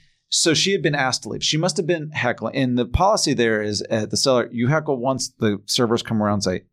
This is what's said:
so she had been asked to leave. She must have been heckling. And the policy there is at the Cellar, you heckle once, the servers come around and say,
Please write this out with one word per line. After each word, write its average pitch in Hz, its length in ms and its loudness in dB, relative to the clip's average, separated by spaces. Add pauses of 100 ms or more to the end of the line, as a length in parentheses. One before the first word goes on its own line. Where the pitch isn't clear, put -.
(280)
so - 260 2
she 160 180 2
had 190 100 0
been 147 120 0
asked 131 280 -2
to 110 80 -12
leave. 107 120 -8
She - 140 0
must 175 200 0
have 185 100 -2
been 156 240 -2
heckling. 117 440 -4
And 127 240 0
the 123 80 2
policy 185 460 2
there 113 300 2
is 104 200 -4
at 110 280 -2
the 110 60 -2
Cellar, 123 360 2
you 120 160 -2
heckle 151 300 0
once, 123 400 -4
the 104 280 0
servers 117 360 2
come 110 200 0
around 104 120 2
and 101 100 -2
say, 92 180 -2 (100)